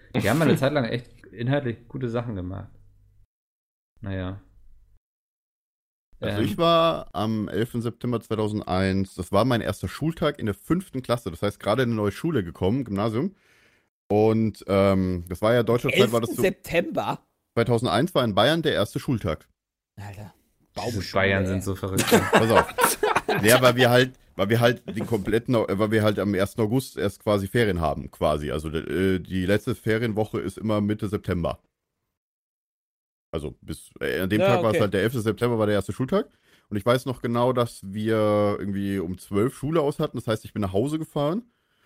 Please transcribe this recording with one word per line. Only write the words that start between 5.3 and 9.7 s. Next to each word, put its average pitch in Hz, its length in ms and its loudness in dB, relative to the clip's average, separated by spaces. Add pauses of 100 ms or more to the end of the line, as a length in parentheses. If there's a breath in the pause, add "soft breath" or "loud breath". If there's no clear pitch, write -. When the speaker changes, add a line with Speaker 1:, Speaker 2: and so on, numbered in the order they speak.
Speaker 3:
Also 104 180 -4
Speaker 1:
Ähm. 113 60 2
Speaker 3:
ich 208 120 -4
war 165 560 2
am 110 360 -2
elften 113 320 -4
September 117 400 -4
zweitausendeins, 98 920 0
das - 180 -8
war 101 100 6
mein 123 160 2
erster - 300 -4